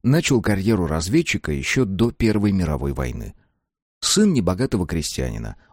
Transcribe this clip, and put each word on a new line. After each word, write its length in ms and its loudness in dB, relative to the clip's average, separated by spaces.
начал 400 4
карьеру 440 2
разведчика 640 -2
еще 360 0
до 240 0
Первой 420 0
мировой 400 -2
войны. 400 -8
Сын 320 4
небогатого 520 0
крестьянина, 720 -6